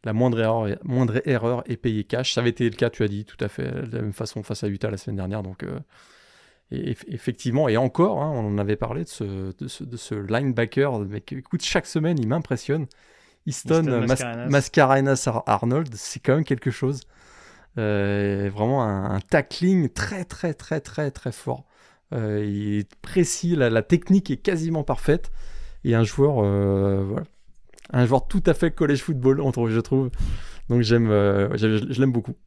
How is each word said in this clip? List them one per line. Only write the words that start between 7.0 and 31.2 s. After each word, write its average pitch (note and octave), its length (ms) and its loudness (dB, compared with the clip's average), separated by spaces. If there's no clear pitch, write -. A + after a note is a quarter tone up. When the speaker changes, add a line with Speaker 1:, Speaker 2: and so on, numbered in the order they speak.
Speaker 1:
effectivement, C3 600 -2
et A2 80 2
encore, C#3+ 460 2
hein, D#3 120 -2
on A2+ 120 -2
en G2+ 120 -2
avait G2+ 180 0
parlé A#2+ 280 -6
de - 40 -14
ce, F#2+ 480 -8
de - 120 -10
ce, - 160 -12
de A#2+ 120 -12
ce - 180 -8
linebacker, A#2+ 840 0
mais G2+ 200 -6
que, - 160 -12
écoute, C3+ 260 -4
chaque - 240 0
semaine, D#3+ 320 0
il A2+ 100 0
m'impressionne. C#3 580 -2
Easton, D#3 360 0
Speaker 2:
Easton B2+ 180 2
Speaker 1:
Mas-, A2+ 80 0
Speaker 2:
Mascarenas. A#2+ 400 -2
Speaker 1:
Mascarenas C#3 760 4
Ar-, A2+ 200 0
Arnold, A#2+ 480 2
c'est - 260 -12
quand C3+ 140 4
même D#3+ 100 2
quelque C3 260 -2
chose. C3 320 -2
Euh, G2+ 800 2
vraiment A#2+ 300 2
un, G2 320 -2
un G2 40 -2
tackling F3 680 2
très, - 360 -6
très, E3 300 -6
très, - 260 -6
très, D3 300 -6
très - 220 -8
fort. B2+ 320 -8
Euh, G#2+ 340 -2
il G#2 320 -2
est G2+ 180 -6
précis, - 600 0
la, B2+ 140 4
la A2+ 120 2
technique F#3+ 480 2
est C3 60 0
quasiment E3 480 -2
parfaite. - 460 0
Et A#2 120 2
un A2+ 100 6
joueur, C#3 340 2
euh, G2 680 2
voilà. A2 180 -4
Un B2 140 4
joueur B2+ 200 4
tout F#3+ 200 0
à E3 80 6
fait E3+ 160 2
college C#3+ 320 0
football, C3+ 400 2
on C3+ 100 0
trouve, A#2 180 0
je A2+ 100 2
trouve. C3 300 0
Donc A#2+ 100 4
j'aime, A#2 300 4
euh, G2+ 480 2